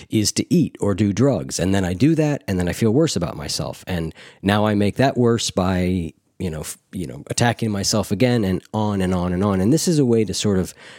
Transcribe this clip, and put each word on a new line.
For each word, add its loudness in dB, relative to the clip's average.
is 2
to 0
eat 2
or 0
do 0
drugs. 0
And 2
then 2
I -2
do 4
that, 0
and 0
then 0
I -2
feel 2
worse 2
about -4
myself. -8
And -4
now 2
I 2
make 2
that 2
worse 2
by, 0
you -4
know, -8
f-, -12
you -8
know, -14
attacking 0
myself -2
again," 2
and -2
on -2
and 0
on 0
and -2
on. 2
And 2
this 0
is 2
a 4
way 2
to -8
sort 0
of -4